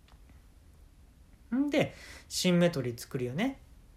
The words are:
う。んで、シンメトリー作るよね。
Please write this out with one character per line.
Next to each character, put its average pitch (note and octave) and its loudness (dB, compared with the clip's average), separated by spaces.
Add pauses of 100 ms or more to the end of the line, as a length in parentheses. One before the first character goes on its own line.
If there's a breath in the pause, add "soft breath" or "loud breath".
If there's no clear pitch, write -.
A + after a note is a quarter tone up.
(1500)
う。 A#3 0
ん C#4+ 2
で、 C4+ 0 (320 loud breath)
シ - 0
ン F3 6
メ F3 6
ト C#3+ -2
リ B2 -4
ー A#2 -12
作 - -10
る B2 -2
よ A#2+ -6
ね。 B3+ -2 (380)